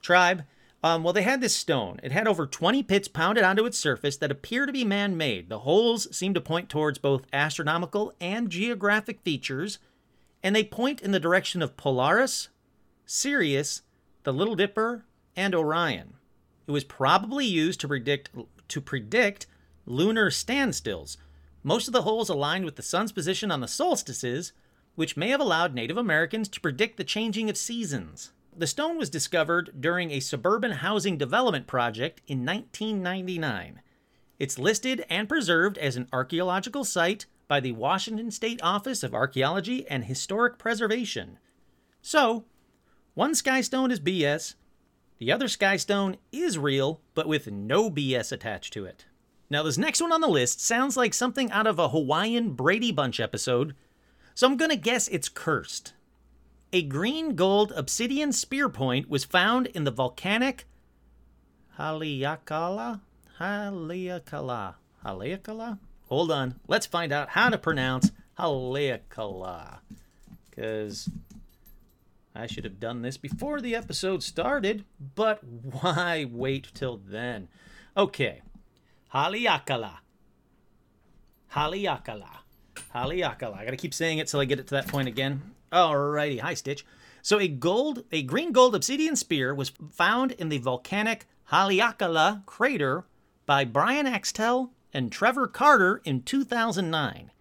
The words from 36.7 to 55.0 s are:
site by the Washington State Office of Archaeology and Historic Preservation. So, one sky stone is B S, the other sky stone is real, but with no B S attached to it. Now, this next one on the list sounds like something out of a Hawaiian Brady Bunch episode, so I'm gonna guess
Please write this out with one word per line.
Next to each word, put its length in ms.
site 440
by 120
the 140
Washington 580
State 320
Office 400
of 100
Archaeology 760
and 180
Historic 520
Preservation. 800
So, 440
one 220
sky 260
stone 300
is 80
B 260
S, 300
the 120
other 160
sky 300
stone 400
is 260
real, 440
but 140
with 240
no 400
B 240
S 160
attached 420
to 120
it. 200
Now, 100
this 160
next 240
one 100
on 100
the 60
list 340
sounds 360
like 160
something 380
out 160
of 100
a 120
Hawaiian 640
Brady 380
Bunch 280
episode, 560
so 140
I'm 100
gonna 180
guess 340